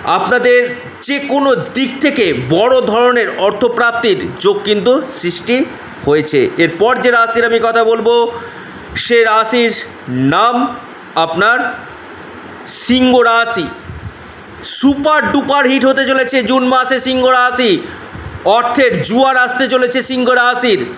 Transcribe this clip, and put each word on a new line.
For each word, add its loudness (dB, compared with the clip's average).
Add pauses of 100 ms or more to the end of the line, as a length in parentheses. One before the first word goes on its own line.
আপনাদের 2 (260)
যে -4
কোনো 2
দিক -4
থেকে 2 (160)
বড় 4
ধরনের 2 (100)
অর্থপ্রাপ্তির 0 (120)
যোগ 0
কিন্তু 2 (160)
সৃষ্টি -2 (400)
হয়েছে। 2
এরপর 2
যে 2
রাশির 2
আমি 2
কথা 2
বলবো, 2 (640)
সে 2
রাশির 2 (360)
নাম 0 (400)
আপনার 0 (920)
সিংহ 2
রাশি। 2 (960)
সুপার 0
ডুপার 2
হিট 2
হতে 2
চলেছে 0
জুন 0
মাসে 0
সিংহ 0
রাশি। 2 (640)
অর্থের 2
জোয়ার 2
আসতে 0
চলেছে 0
সিংহ -2
রাশির। 2 (120)